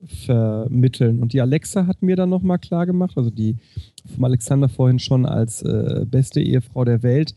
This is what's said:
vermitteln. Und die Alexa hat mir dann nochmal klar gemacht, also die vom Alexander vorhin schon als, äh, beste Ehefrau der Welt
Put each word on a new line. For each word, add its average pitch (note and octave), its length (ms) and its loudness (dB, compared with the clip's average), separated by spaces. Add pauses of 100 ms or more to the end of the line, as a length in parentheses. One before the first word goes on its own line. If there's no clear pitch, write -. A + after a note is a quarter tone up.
vermitteln. A#2 1160 0
Und A#2 120 -2
die C3+ 80 0
Alexa D#3+ 460 0
hat F#3 160 -4
mir F#3 120 2
dann F#3 140 0
nochmal F#3 300 0
klar F3 260 -4
gemacht, F3+ 320 -2
also A#2 140 0
die A2 260 -2 (580)
vom C3 100 0
Alexander C3 440 2
vorhin B2+ 300 2
schon B2+ 260 0
als, A2+ 380 -2
äh, - 440 -2
beste B2+ 360 0
Ehefrau B2+ 420 0
der A#2 180 2
Welt C3 340 0